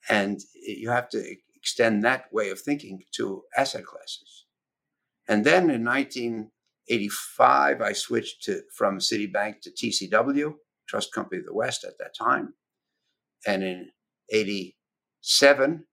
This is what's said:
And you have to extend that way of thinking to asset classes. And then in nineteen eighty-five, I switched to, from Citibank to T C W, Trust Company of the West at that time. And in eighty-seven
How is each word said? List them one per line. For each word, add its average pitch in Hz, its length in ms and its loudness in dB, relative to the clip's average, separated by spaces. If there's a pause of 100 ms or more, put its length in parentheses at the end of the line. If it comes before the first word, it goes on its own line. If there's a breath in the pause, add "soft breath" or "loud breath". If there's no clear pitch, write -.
And 101 300 2 (160)
you 110 340 -8
have 123 200 0
to - 260 -8 (200)
extend 110 480 2
that 127 280 0
way 104 180 -2
of 95 100 -8
thinking 113 440 -6 (120)
to 101 280 -6 (120)
asset - 300 0
classes. - 600 -18 (840)
And 107 180 4
then 170 240 6
in 120 140 0
nineteen 120 640 -2 (420)
eighty-five, 113 920 2
I 104 120 0
switched - 520 -4
to, 95 160 -4 (140)
from 98 220 0
Citibank 104 640 -2
to - 100 -18
T 117 200 -6
C 98 180 -4
W, 139 460 0 (320)
Trust - 260 -6
Company 95 260 -6
of - 60 -12
the - 80 -14
West 117 300 -4
at - 160 -16
that - 180 -14
time. - 380 -2 (920)
And 98 180 0
in 92 260 -6 (420)
eighty-seven - 1600 2